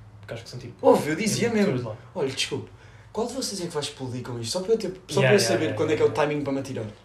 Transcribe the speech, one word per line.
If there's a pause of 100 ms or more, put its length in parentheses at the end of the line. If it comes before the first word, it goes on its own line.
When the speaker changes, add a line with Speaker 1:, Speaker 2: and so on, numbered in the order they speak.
(200)
Speaker 1:
Porque
acho
que
são
tipo
Speaker 2:
Ouve,
eu
dizia
Speaker 1:
é,
Speaker 2:
mesmo.
Speaker 1:
pessoas
lá. (180)
Speaker 2:
"Olha,
desculpe, (420)
qual
de
vocês
é
que
vai
explodir
com
isto?"
Só
para
eu,
ter,
só
Speaker 1:
Yeah,
Speaker 2:
para
eu
Speaker 1:
yeah,
Speaker 2:
saber
Speaker 1:
yeah,
Speaker 2:
quando
é
que
é
o
Speaker 1:
yeah.
Speaker 2:
timing
para
me
atirar. (200)